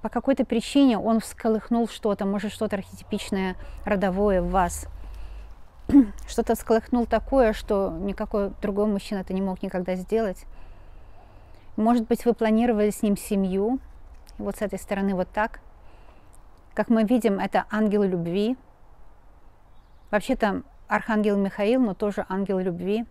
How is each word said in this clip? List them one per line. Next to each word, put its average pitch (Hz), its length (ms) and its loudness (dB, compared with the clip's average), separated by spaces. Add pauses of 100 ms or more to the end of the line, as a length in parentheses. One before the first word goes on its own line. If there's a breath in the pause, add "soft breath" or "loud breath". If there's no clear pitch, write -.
По 220 60 -4
какой-то 254 360 2
причине 240 540 4
он 226 200 2
всколыхнул 226 680 0
что-то, 202 400 -2
может, 202 240 -2
что-то 214 240 -2
архетипичное, 190 800 -4 (300 loud breath)
родовое 196 540 2
в 175 120 -2
вас. 180 340 0 (1000 loud breath)
<clears throat> 240 400 6
Что-то 233 260 0
всколыхнул 226 540 2
такое, 226 460 4
что 196 360 0 (100)
никакой 196 520 -2 (100)
другой 202 240 0
мужчина 202 340 -2
это 185 140 -6
не 190 80 -2
мог 190 220 -4
никогда 185 320 -2
сделать. 190 500 -2 (1300 soft breath)
Может 226 300 4
быть, - 180 0
вы 233 120 4
планировали 220 560 2
с - 100 -6
ним 202 160 2
семью. 196 600 0 (580)
Вот 202 200 -6
с - 40 -6
этой 196 160 -4
стороны 196 380 -2
вот 180 180 -2
так. 214 260 -2 (1160 soft breath)
Как 208 140 -2
мы 220 140 4
видим, 202 360 2
это 190 300 0
ангел 214 340 2
любви. 185 520 0 (1600)
Вообще-то 208 500 0 (260)
архангел 214 480 2
Михаил, 202 460 2
но 208 120 2
тоже 208 360 -2
ангел 190 300 -2
любви 185 520 -2